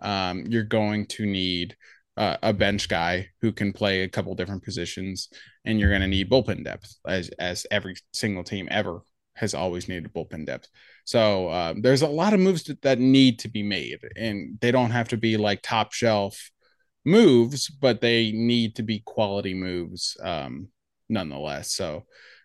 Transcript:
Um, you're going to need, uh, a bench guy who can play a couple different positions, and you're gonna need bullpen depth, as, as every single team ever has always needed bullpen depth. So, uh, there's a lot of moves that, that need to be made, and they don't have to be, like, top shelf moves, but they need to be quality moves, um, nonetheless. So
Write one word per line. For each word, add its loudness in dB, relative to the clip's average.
Um, -4
you're 0
going -2
to -4
need, -2
uh, 0
a 2
bench 0
guy -2
who 0
can -2
play 0
a -4
couple -6
different -6
positions, -8
and 2
you're 4
gonna 2
need 0
bullpen 0
depth, -12
as, -4
as -6
every -2
single -2
team -8
ever -2
has -4
always -4
needed -8
bullpen -10
depth. -10
So, 2
uh, -2
there's 4
a 2
lot 2
of 6
moves 2
that, -10
that 4
need 6
to -10
be -6
made, -6
and -6
they 4
don't 4
have 0
to -2
be, 2
like, 0
top 0
shelf 0
moves, 6
but 2
they 4
need 0
to -4
be -2
quality -2
moves, -6
um, -6
nonetheless. -6
So -8